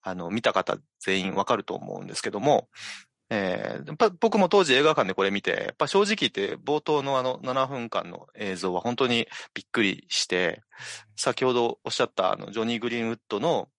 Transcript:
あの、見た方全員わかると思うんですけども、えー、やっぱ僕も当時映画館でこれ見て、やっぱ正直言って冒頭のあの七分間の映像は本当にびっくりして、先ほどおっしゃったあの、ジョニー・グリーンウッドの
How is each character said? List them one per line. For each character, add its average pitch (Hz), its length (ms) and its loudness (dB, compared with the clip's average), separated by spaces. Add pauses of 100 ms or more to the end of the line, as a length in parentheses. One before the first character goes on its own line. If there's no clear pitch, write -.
あ 95 120 -8
の、 87 180 -8
見 113 100 -2
た 107 100 2
方 - 260 0 (220)
全 95 220 0
員 95 140 -4
わ 98 100 0
か 120 100 2
る 98 80 -4
と - 120 -6
思 95 240 -10
う 98 40 -12
ん 98 40 -12
で 95 80 -12
す - 60 -6
け 110 100 -6
ど 101 100 -6
も、 135 260 4 (680)
え 95 480 -2
ー、 151 40 -14
や - 60 -10
っ 156 40 -12
ぱ 214 220 4
僕 226 180 4
も 190 100 6
当 196 160 6
時 143 120 4
映 139 80 6
画 156 60 8
館 143 180 2
で 92 80 -2
こ 98 80 2
れ 98 80 4
見 101 100 -2
て、 - 100 0
や - 60 2 (140)
っ - 40 -18
ぱ 151 120 0
正 196 160 4
直 208 120 2
言 139 140 0
っ - 20 -6
て 98 240 -2
冒 147 260 -2
頭 151 200 0
の 135 160 0
あ 127 60 0
の 127 180 -4
七 131 240 0
分 120 240 -6
間 90 200 -4
の - 260 -14
映 98 220 -4
像 92 160 -2
は 87 80 0
本 120 140 -2
当 131 120 2
に 117 200 0 (280)
び - 80 -10
っ - 80 -20
く 113 100 0
り 98 260 0
し - 200 -4
て、 90 340 0 (540)
先 - 280 -2
ほ 127 100 2
ど 120 300 0
お 120 60 -8
っ - 20 -4
し - 80 -6
ゃ 123 60 4
っ - 80 -12
た 92 180 2
あ 101 40 0
の、 98 160 -12
ジ 104 80 -6
ョ 113 40 -2
ニ 117 140 -2
ー・ - 20 -4
グ 117 100 -4
リ 117 100 -4
ー 113 80 -2
ン - 20 -2
ウ 113 40 -4
ッ 110 140 -10
ド 104 120 -4
の 135 400 0